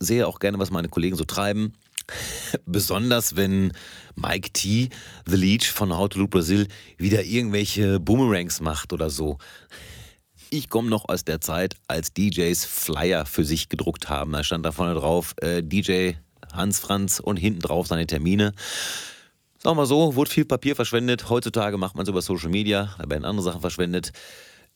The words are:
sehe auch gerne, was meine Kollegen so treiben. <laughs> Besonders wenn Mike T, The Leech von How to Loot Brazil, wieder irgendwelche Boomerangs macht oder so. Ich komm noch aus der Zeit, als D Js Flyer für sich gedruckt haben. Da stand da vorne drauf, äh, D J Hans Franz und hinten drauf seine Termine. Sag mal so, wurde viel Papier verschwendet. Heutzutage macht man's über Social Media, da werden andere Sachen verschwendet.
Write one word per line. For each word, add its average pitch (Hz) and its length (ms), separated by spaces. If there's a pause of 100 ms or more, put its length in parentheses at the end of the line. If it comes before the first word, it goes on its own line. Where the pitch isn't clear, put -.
sehe 107 260
auch - 140
gerne, 101 180
was 95 140
meine 85 160
Kollegen 87 280
so 80 80
treiben. 104 500 (320)
<laughs> - 600
Besonders 104 680
wenn 95 380 (420)
Mike - 380
T, 117 380 (360)
The 90 100
Leech 95 340
von 92 260
How 98 120
to 95 100
Loot 98 120
Brazil, 95 380 (300)
wieder 98 260
irgendwelche 101 760
Boomerangs 95 640
macht 78 320
oder 78 180
so. 76 280 (1120)
Ich 147 180
komm 117 200
noch 110 200
aus 90 160
der 78 160
Zeit, 90 360 (120)
als 80 240
D 101 160
Js 87 360
Flyer 80 600
für 78 200
sich 78 260
gedruckt - 380
haben. 73 240
Da 76 120
stand 85 220
da 78 60
vorne 87 220
drauf, 80 460
äh, 85 220
D 90 180
J 92 360 (360)
Hans 98 260
Franz 98 420
und 101 180
hinten 90 220
drauf 85 260
seine 82 200
Termine. 92 460 (1080)
Sag 165 120
mal 143 120
so, 147 280
wurde 143 160
viel 156 140
Papier 139 320
verschwendet. 120 540
Heutzutage 110 480
macht 92 180
man's 95 140
über 92 100
Social 85 300
Media, 101 480
da 82 100
werden 76 160
andere 98 200
Sachen 85 180
verschwendet. 87 500 (640)